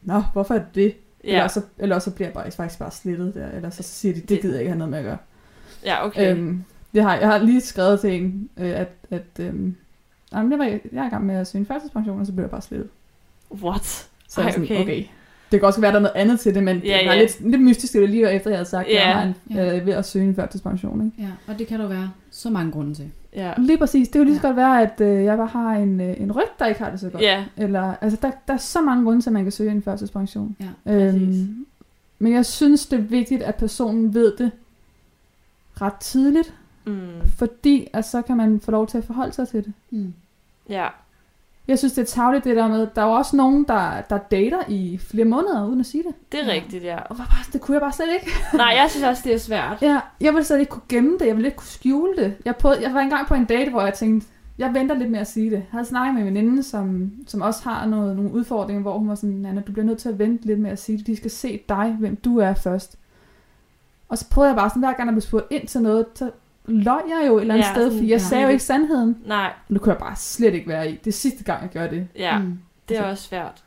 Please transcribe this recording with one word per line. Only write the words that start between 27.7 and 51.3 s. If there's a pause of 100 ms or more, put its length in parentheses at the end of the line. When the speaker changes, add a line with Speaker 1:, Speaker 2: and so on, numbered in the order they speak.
Speaker 1:
altså,
der, (180)
der
er
så
mange
grunde
til,
at
man
kan
søge
en
førtidspension.
Speaker 3:
Ja.
Speaker 1:
Øhm,
Speaker 2:
Præcis. (720)
Speaker 1:
men
jeg
synes,
det
er
vigtigt,
at
personen
ved
det (1300)
ret
tidligt, (320)
Speaker 2:
Mm. (400)
Speaker 1:
fordi
at
så
kan
man
få
lov
til
at
forholde
sig
til
det. (180)
Speaker 3:
Mm. (560)
Speaker 2:
Ja. (840)
Speaker 1:
Jeg
synes,
det
er
tarveligt,
det
der
med, (100)
der
er
jo
også
nogen,
der, (100)
der
dater (100)
i
flere
måneder,
uden
at
sige
det. (180)
Speaker 2:
Det
er
Speaker 3:
Ja.
Speaker 2:
rigtigt,
ja.
Speaker 1:
Og
var
bare,
det
kunne
jeg
bare
slet
ikke. (200)
<laughs>
Speaker 2:
Nej, (100)
jeg
synes
også,
det
er
svært.
Speaker 1:
Ja, (200)
jeg
ville
slet
ikke
kunne
gemme
det.
Jeg